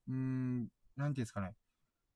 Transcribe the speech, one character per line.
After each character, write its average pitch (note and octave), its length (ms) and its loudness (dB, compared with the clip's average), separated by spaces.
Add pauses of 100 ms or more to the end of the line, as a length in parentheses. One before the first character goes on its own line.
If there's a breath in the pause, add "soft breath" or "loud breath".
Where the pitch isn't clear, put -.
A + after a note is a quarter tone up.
う B2+ 40 -2
ー - 20 0
ん、 C3 540 0 (280)
な C#3+ 140 0
ん D3 40 2
て C3 80 0
い - 20 4
う - 0 -
ん - 0 -
で - 20 2
す - 60 -10
か G2+ 100 -2
ね。 F2+ 140 -4 (600)